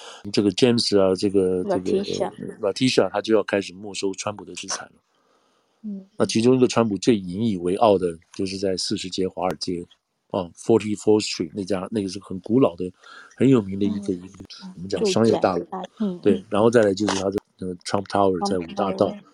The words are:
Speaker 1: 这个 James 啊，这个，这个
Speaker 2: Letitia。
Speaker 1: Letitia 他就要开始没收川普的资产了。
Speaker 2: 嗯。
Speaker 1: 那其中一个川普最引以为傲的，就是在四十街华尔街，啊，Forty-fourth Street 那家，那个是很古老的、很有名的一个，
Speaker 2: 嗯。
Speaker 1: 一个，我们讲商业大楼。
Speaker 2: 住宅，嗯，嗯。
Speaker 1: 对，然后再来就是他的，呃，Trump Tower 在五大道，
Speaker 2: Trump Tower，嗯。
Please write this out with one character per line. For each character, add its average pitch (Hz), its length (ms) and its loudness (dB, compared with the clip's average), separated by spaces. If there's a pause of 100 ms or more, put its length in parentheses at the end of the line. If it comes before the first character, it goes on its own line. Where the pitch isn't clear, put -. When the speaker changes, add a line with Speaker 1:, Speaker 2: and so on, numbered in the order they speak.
(340)
Speaker 1:
这 113 80 2
个 101 100 4
James 117 480 4
啊， 95 160 4
这 98 140 0
个， 92 340 2
这 208 60 -4
个 185 100 0
Speaker 2:
Letitia。 92 800 -4
Speaker 1:
Letitia 107 500 2
他 104 120 -4
就 110 120 -2
要 104 100 4
开 101 180 -2
始 90 120 -8
没 98 200 -14
收 98 200 -4
川 104 220 -8
普 98 80 -16
的 90 100 -16
资 92 140 -12
产 - 200 -8
了。 - 60 -20 (920)
Speaker 2:
嗯。 202 220 -12 (120)
Speaker 1:
那 117 80 0
其 110 160 0
中 123 140 4
一 131 40 4
个 123 80 6
川 117 220 0
普 98 80 -2
最 113 200 2
引 95 300 -4
以 104 80 -2
为 90 220 -2
傲 107 200 6
的， 85 200 -2 (160)
就 98 120 -6
是 95 120 -8
在 95 180 -2
四 101 220 -4
十 92 120 -10
街 92 180 -2
华 90 180 -6
尔 92 120 -2
街， 87 280 -8 (460)
啊 90 260 -4
，Forty-fourth 107 680 2
Street - 280 -6
那 101 100 -6
家， 92 260 -4
那 110 120 -2
个 98 80 -4
是 98 100 -10
很 95 220 -10
古 117 180 0
老 98 160 4
的、 92 160 -8 (460)
很 120 100 4
有 131 140 6
名 98 180 -6
的 101 60 0
一 104 140 -2
个， 101 140 -4
Speaker 2:
嗯。 - 20 -6
Speaker 1:
一 90 120 -12
个， 95 100 -20 (380)
我 - 60 -16
们 92 80 -12
讲 98 160 -2
商 107 200 4
业 113 140 6
大 95 160 2
楼。 87 80 -2
Speaker 2:
住 - 80 -18
宅， 185 180 -10 (100)
嗯， 196 160 -2
嗯。 170 40 -12
Speaker 1:
对， 101 300 2
然 104 120 2
后 117 80 6
再 117 120 6
来 101 120 4
就 101 140 -2
是 98 80 0
他 95 140 -2
的， 98 80 -2 (220)
呃， 92 160 -8 (100)
Trump 101 220 -2
Tower 98 420 2
在 98 80 -2
五 85 160 -6
大 98 200 -2
道， 98 140 2
Speaker 2:
Trump 98 40 -2
Tower， - 80 -10
嗯。 - 40 -20 (100)